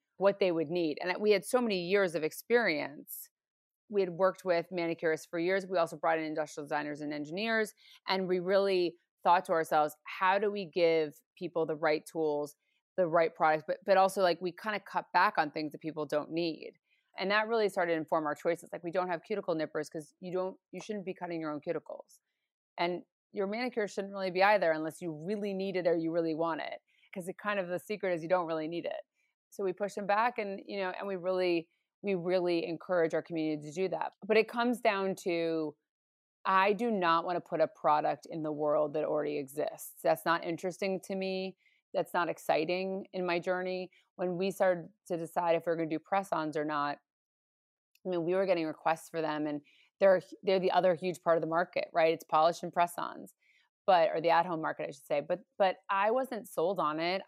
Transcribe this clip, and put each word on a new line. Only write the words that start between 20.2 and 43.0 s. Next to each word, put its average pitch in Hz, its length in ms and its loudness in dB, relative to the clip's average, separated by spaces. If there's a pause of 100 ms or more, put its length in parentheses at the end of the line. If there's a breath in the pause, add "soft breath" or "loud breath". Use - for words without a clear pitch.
you 180 120 -10
don't, 185 240 -4 (140)
you 185 100 -12
shouldn't 208 240 -8
be 185 80 -6
cutting 175 280 -8
your 156 100 -6
own 147 100 -8
cuticles. - 600 -8 (580)
And 175 240 -2 (300)
your 196 140 -2
manicure 226 400 -2
shouldn't 196 280 -8
really 190 160 -4
be 180 120 2
either 190 300 6
unless 156 300 -4
you 170 100 -6
really 202 400 -4
need 190 240 -4
it 170 100 0
or 170 80 6
you 165 160 0
really 165 240 0
want 160 280 -2
it. - 180 -10 (320 soft breath)
'Cause 180 160 -10
it 185 80 -10
kind 208 240 -4
of, 175 80 -6
the 180 100 -4
secret 190 360 -4
is 160 80 -4
you 165 80 -8
don't 180 160 2
really 160 220 -4
need 170 180 -6
it. - 160 -6 (480)
So - 120 -8
we 185 120 -2
push 202 200 -6
them 202 120 -6
back 226 320 2
and, 202 280 -6
you 202 120 -6
know, 185 200 -2
and 196 80 -8
we 196 100 -4
really, 180 520 0 (320)
we 196 140 -2
really 175 520 0
encourage 165 480 0
our 156 80 -2
community 156 460 -4
to 147 40 -12
do 185 160 -2
that. 165 260 -4 (120)
But 214 100 4
it 220 120 6
comes 240 320 -2
down 196 360 2
to, 165 600 -2 (680)
I 190 280 4
do 233 180 0
not 175 340 2
wanna 175 160 -2
put 165 200 -4
a 156 80 4
product 151 580 0
in 165 160 -8
the 151 80 -4
world 151 440 0
that 151 100 0
already 147 340 -2
exists. 143 640 -8
That's 160 220 2
not 165 180 2
interesting 180 600 -4
to 196 120 -8
me. 190 420 -4 (380)
That's 180 200 -4
not 175 140 0
exciting 180 840 -2